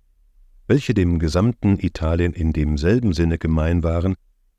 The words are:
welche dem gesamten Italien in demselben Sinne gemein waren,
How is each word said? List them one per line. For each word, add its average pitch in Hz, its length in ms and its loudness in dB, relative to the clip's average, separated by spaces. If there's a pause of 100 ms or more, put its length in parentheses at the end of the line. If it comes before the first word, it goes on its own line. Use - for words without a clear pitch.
(680)
welche 135 260 0
dem 87 260 2
gesamten 98 600 0
Italien 85 540 -2
in 80 200 -2
demselben 82 600 0
Sinne 82 240 0
gemein 80 460 0
waren, 85 320 -2 (440)